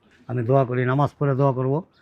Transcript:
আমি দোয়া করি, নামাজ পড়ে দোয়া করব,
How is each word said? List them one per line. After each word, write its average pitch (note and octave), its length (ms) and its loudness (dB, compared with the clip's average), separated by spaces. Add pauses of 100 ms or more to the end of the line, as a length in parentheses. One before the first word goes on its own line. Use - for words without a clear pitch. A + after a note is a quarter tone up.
(280)
আমি B2 160 -4
দোয়া C3+ 220 4
করি, B2 200 -2
নামাজ C3+ 240 0 (100)
পড়ে C#3 160 0
দোয়া C#3 160 2
করব, C3 320 -2 (180)